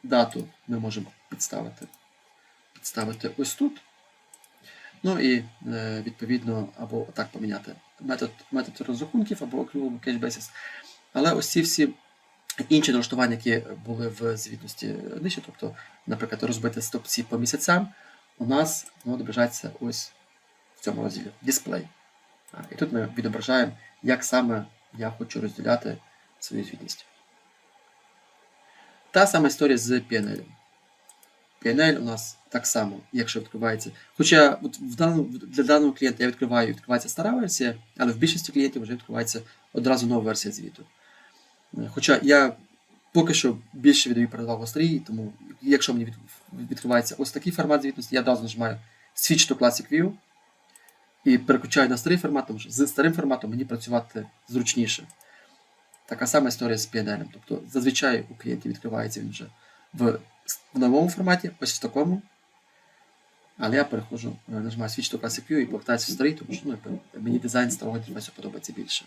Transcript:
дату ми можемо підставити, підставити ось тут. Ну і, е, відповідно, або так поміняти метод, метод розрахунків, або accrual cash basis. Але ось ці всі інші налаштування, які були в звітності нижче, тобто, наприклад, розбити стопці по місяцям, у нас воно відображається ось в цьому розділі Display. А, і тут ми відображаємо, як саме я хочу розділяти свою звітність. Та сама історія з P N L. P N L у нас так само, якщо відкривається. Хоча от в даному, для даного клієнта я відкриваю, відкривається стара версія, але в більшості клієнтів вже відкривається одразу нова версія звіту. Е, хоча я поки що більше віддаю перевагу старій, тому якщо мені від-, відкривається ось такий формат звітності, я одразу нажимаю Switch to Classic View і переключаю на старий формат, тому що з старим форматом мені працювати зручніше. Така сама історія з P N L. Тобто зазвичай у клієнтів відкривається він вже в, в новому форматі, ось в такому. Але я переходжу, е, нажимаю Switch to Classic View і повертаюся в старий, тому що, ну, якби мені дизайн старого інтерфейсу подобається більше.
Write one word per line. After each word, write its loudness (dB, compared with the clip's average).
дату 2
ми -4
можемо -6
підставити, -8
підставити -8
ось -4
тут. -2
Ну 0
і, 2
е, -6
відповідно, -4
або -6
так -6
поміняти -8
метод, -6
метод -6
розрахунків, -2
або -6
accrual -6
cash -4
basis. -8
Але 2
ось -2
ці 2
всі 2
інші 6
налаштування, 0
які 0
були -4
в -4
звітності -12
нижче, -4
тобто, -10
наприклад, -6
розбити -4
стопці -6
по -6
місяцям, 0
у -6
нас 0
воно -4
відображається -2
ось -8
в -20
цьому -4
розділі -6
Display. -2
А, -18
і -14
тут -4
ми -2
відображаємо, 0
як 2
саме 0
я -6
хочу -8
розділяти -2
свою -8
звітність. -14
Та 8
сама 6
історія 4
з -2
P 0
N 0
L. -6
P 2
N 6
L 6
у -4
нас -6
так -4
само, -2
якщо -2
відкривається. -4
Хоча 8
от -8
в -8
даному, 2
для -2
даного 6
клієнта 0
я 2
відкриваю, 2
відкривається -2
стара 0
версія, 0
але 2
в -4
більшості 0
клієнтів 2
вже -6
відкривається -4
одразу 2
нова 2
версія -2
звіту. -14
Е, -6
хоча 4
я 8
поки 6
що 2
більше 6
віддаю 2
перевагу -6
старій, 0
тому -8
якщо 4
мені -2
від-, -16
відкривається 0
ось -4
такий -4
формат 2
звітності, -6
я 4
одразу 2
нажимаю -4
Switch 4
to 2
Classic 2
View 2
і 8
переключаю 4
на 0
старий 2
формат, 0
тому -8
що -14
з 2
старим 4
форматом 0
мені -4
працювати -4
зручніше. -2
Така -4
сама 4
історія -2
з -6
P -2
N -4
L. -4
Тобто -8
зазвичай 2
у -16
клієнтів -6
відкривається -6
він -8
вже -12
в, 2
в -2
новому 6
форматі, 0
ось -4
в -6
такому. 0
Але 0
я 4
переходжу, -6
е, -10
нажимаю -6
Switch -6
to -6
Classic -6
View 2
і 2
повертаюся -4
в -6
старий, 2
тому -10
що, -10
ну, -4
якби -8
мені -2
дизайн 0
старого -6
інтерфейсу -10
подобається -14
більше. -8